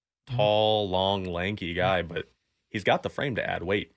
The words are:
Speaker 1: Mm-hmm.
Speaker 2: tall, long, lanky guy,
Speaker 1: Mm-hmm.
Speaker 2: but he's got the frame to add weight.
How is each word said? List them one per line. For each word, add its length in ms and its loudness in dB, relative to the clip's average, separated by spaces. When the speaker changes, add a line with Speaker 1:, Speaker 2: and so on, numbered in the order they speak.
Speaker 1:
Mm-hmm. 80 -6
Speaker 2:
tall, 500 4
long, 360 0
lanky 500 -4
guy, 300 2
Speaker 1:
Mm-hmm. 100 -10
Speaker 2:
but 160 -8
he's 140 -6
got 180 2
the 80 -6
frame 260 -4
to 140 -4
add 140 -4
weight. 340 -2